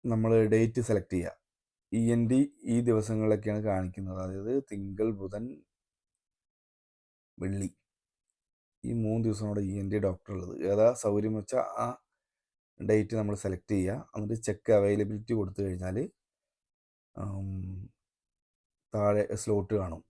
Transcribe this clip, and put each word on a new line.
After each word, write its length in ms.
നമ്മൾ 200
ഡേറ്റ് 360
സെലക്ട് 260
ചെയ്യുക. 160
ഇ 20
എൻ 60
ടി 80
ഈ 20
ദിവസങ്ങളിലൊക്കെയാണ് 800
കാണിക്കുന്നത്, 560
അതായത് 280
തിങ്കൾ, 380
ബുധൻ, 240
വെള്ളി, 260
ഈ 20
മൂന്ന് 220
ദിവസമാണ് 340
ഇ 20
എൻ 100
ടി 140
ഡോക്ടർ 300
ഉള്ളത്. 180
ഏതാ 160
സൗകര്യം 380
വെച്ചാൽ 240
ആ 20
ഡേറ്റ് 300
നമ്മൾ 140
സെലക്ട് 300
ചെയ്യുക. 420
എന്നിട്ട് 320
ചെക്ക് 300
അവൈലബിലിറ്റി 640
കൊടുത്തു 260
കഴിഞ്ഞാൽ, 320
ഉം, 260
താഴെ 320
സ്ലോട്ട് 380
കാണും. 280